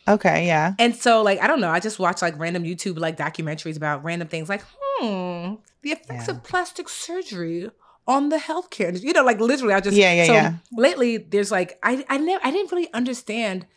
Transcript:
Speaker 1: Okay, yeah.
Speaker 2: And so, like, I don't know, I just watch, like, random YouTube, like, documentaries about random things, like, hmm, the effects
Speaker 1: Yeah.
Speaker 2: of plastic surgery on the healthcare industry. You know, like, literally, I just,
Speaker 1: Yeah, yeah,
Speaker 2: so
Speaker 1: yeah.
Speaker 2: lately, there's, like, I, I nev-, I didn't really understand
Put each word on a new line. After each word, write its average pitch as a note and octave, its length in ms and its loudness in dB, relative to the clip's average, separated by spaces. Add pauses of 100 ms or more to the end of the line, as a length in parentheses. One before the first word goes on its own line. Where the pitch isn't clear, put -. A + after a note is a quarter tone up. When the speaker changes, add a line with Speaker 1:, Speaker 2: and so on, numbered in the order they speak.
Speaker 1:
Okay, F3 380 4
yeah. E3 320 2
Speaker 2:
And A#3+ 160 4
so, A#3 280 4
like, G3 180 2
I F#3+ 60 2
don't C#4+ 140 2
know, F3 100 0
I E3+ 100 0
just G#3 180 -6
watch, F3 220 0
like, E3 180 -2
random E3+ 260 -4
YouTube, E3+ 340 -6
like, D#3+ 180 -4
documentaries D#3 600 -6
about D3 280 -4
random E3+ 240 -6
things, D#3+ 220 -8
like, G3+ 120 -6 (360)
hmm, F#3 560 -4 (280)
the D4 100 -6
effects B2 360 -10
Speaker 1:
Yeah. - 60 -4
Speaker 2:
of - 80 -14
plastic F4+ 480 -6
surgery G3 800 -8 (360)
on C#4 220 2
the D#4 80 0
healthcare D#4 520 -4
industry. F3+ 200 -4
You D#4+ 60 0
know, D4 100 6
like, A#3 160 2
literally, A#3+ 320 2
I G3 80 4
just, G3 160 0
Speaker 1:
Yeah, F#3+ 160 8
yeah, F3 120 6
Speaker 2:
so G3+ 100 6
Speaker 1:
yeah. D#3+ 180 6 (200)
Speaker 2:
lately, B3 440 2
there's, G3+ 340 -2
like, F#3 320 -2
I, C4 280 0
I C#4 80 0
nev-, F4 260 0
I C4 60 0
didn't F4+ 220 -2
really F4 200 -2
understand A3+ 720 -4 (100)